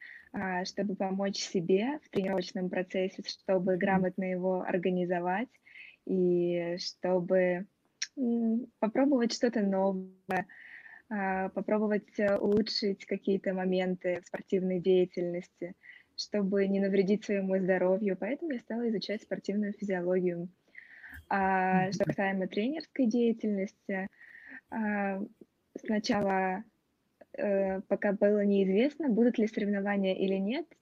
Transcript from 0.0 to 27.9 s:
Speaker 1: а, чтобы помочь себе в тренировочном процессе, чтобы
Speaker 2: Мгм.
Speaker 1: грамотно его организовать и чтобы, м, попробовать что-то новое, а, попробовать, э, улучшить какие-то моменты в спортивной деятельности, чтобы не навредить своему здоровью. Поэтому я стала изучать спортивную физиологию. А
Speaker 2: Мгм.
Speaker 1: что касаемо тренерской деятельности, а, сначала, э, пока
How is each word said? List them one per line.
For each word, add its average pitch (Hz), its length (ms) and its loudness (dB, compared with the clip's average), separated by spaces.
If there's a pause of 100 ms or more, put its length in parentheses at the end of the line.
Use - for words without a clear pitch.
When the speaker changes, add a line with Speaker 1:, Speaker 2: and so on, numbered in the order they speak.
Speaker 1:
а, 185 320 -4
чтобы 196 320 -4
помочь 196 420 -2
себе 202 640 0
в - 60 -20
тренировочном 190 600 -2
процессе, 185 560 -4
чтобы 190 460 0
Speaker 2:
Мгм. 185 80 0
Speaker 1:
грамотно 190 440 2
его 185 380 -2
организовать 180 840 0 (580)
и 175 720 0
чтобы, 180 880 0 (520)
м, 233 480 0 (140)
попробовать 240 540 2
что-то 233 280 0
новое, 190 840 -2 (640)
а, 190 400 -2
попробовать, 208 680 0
э, 202 200 2
улучшить 208 680 0
какие-то 196 480 -2
моменты 185 680 0
в - 60 -20
спортивной 185 520 -2
деятельности, 180 920 0 (420)
чтобы 196 520 0
не 196 120 2
навредить 196 440 2
своему 190 340 0
здоровью. 185 600 2
Поэтому 285 340 -4
я 240 80 -6
стала 233 300 -4
изучать 208 320 -4
спортивную 202 520 -4
физиологию. 180 760 0 (840)
А 190 540 2
Speaker 2:
Мгм. 190 80 -2
Speaker 1:
что 196 120 -2
касаемо 196 440 0
тренерской 262 580 -2
деятельности, 214 1040 -2 (600)
а, 208 500 -2 (680)
сначала, 202 800 0 (720)
э, 196 500 0
пока 202 240 0